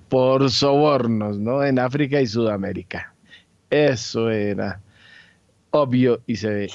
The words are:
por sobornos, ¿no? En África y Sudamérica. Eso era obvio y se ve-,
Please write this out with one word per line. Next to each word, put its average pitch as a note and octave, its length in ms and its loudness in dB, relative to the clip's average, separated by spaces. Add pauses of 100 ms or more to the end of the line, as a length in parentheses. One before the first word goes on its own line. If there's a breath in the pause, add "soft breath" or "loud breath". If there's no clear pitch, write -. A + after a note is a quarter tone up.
por C3 420 2
sobornos, A#2+ 880 2
¿no? A#2+ 240 -2
En C3+ 160 2
África C3+ 440 0
y B2+ 40 0
Sudamérica. G#2 880 -4 (540 loud breath)
Eso A#2+ 640 0
era G2+ 500 -4 (880 soft breath)
obvio B2+ 560 2
y A2+ 100 -4
se G#2 120 -4
ve-, G2+ 260 -4